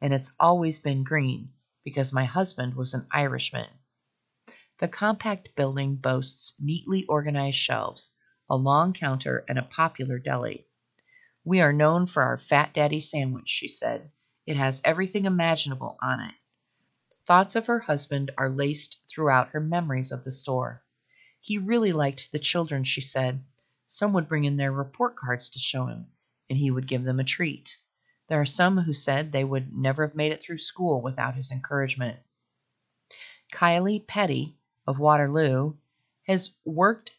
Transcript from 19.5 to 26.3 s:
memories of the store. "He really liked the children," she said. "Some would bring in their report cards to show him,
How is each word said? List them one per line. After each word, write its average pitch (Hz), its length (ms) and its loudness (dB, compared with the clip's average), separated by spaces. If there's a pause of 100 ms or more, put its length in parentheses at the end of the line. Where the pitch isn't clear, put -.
memories 156 520 -2
of 131 120 -8
the 131 80 -8
store. 127 520 -4 (560)
"He 208 180 -6
really 208 360 2
liked 143 380 -2
the 151 80 -4
children," 151 440 -2
she 131 180 -2
said. 131 420 -2 (420)
"Some 208 280 -2
would 170 140 0
bring 151 160 0
in 143 140 2
their 139 140 0
report 139 440 -2
cards 123 360 -4
to - 80 -12
show 127 280 -4
him, 117 200 -10 (420)